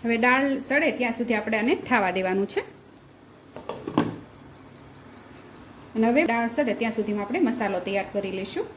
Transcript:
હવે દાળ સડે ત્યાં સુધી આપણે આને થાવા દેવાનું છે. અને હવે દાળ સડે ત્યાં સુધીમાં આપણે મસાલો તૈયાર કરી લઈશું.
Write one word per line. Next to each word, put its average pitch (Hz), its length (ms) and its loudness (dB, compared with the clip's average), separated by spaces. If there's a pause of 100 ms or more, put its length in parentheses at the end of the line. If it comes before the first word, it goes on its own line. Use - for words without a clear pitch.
હવે 233 200 2
દાળ 262 220 4 (220)
સડે 294 200 2 (120)
ત્યાં 233 180 -2
સુધી 233 220 0
આપણે 220 200 -2
આને 240 140 2 (160)
થાવા 202 260 2
દેવાનું 190 380 0
છે. 403 80 -2 (3250)
અને 220 140 4
હવે 262 120 6 (100)
દાળ 233 240 0
સડે 247 240 2
ત્યાં 226 180 0
સુધીમાં 208 280 -2
આપણે 247 220 -2
મસાલો 196 380 0
તૈયાર 196 280 -2
કરી 196 260 -2
લઈશું. 247 260 -6 (120)